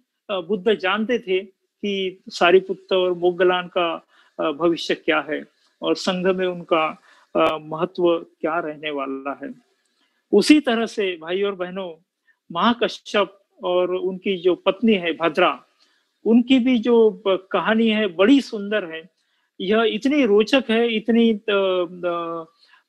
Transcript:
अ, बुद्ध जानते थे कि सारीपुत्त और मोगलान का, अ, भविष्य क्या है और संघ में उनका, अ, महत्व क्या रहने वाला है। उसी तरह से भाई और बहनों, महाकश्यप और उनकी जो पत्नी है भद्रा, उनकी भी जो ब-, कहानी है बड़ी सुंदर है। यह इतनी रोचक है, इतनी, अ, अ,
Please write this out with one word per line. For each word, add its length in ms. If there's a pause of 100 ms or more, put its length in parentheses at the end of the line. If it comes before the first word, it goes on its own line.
(300)
अ, 100
बुद्ध 340
जानते 440
थे 220 (140)
कि 720
सारीपुत्त 640
और 200
मोगलान 560
का, 380 (340)
अ, 100
भविष्य 440
क्या 360
है 140 (380)
और 140
संघ 300
में 200
उनका, 540 (360)
अ, 260
महत्व 560 (220)
क्या 180
रहने 320
वाला 520
है। 320 (580)
उसी 280
तरह 260
से 340
भाई 220
और 120
बहनों, 400 (580)
महाकश्यप 840 (260)
और 300
उनकी 420
जो 180
पत्नी 400
है 180
भद्रा, 520 (600)
उनकी 340
भी 200
जो 480
ब-, 260
कहानी 360
है 180
बड़ी 340
सुंदर 440
है। 260 (500)
यह 220
इतनी 440
रोचक 440
है, 180
इतनी, 420
अ, 220 (520)
अ, 400 (440)